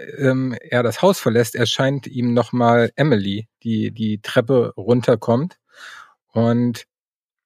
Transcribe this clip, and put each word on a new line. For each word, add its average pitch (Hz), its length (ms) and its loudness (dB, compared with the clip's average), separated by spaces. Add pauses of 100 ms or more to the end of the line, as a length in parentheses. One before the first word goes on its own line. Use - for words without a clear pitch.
(180)
ähm, 131 420 0
er 123 220 -2
das 113 200 -2
Haus 190 180 4
verlässt, 117 340 0
erscheint 135 540 -2
ihm 120 260 -2
nochmal 120 640 2
Emily, 107 520 0 (140)
die 107 300 -4
die 107 300 -4
Treppe 120 540 0
runterkommt. 117 800 0 (760)
Und 117 520 0 (600)